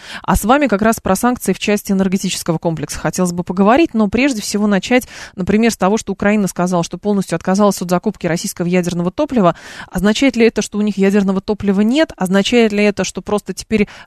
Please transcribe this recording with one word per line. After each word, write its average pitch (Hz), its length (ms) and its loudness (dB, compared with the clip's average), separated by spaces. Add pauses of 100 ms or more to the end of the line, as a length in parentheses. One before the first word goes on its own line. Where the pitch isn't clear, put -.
(220)
а - 160 0
с - 80 -2
вами 269 220 2
как 202 140 0
раз 220 200 2
про 190 160 0
санкции 240 340 0
в - 80 -2
части 208 320 -2
энергетического 190 680 -2
комплекса 160 380 -4
хотелось 175 360 -2
бы 175 100 -6
поговорить, 208 500 2
но 220 140 2
прежде 240 340 0
всего 208 260 -2
начать, 208 380 2 (300)
например, 214 380 2
с - 20 -8
того, 196 220 0
что 202 160 -6
Украина 202 340 0
сказала, 180 380 -2
что - 120 -10
полностью 196 380 -2
отказалась 190 460 2
от 175 80 -8
закупки 180 360 -2
российского 175 420 -4
ядерного 175 440 -2
топлива. 233 460 0 (340)
Означает 226 460 0
ли 226 100 4
это, 233 140 0
что - 160 -6
у 202 40 -2
них 208 160 -2
ядерного 196 440 2
топлива 202 400 -2
нет? 277 340 2
Означает 202 560 2
ли 208 140 2
это, 202 180 0
что - 180 -6
просто 202 320 -4
теперь 208 360 -2 (180)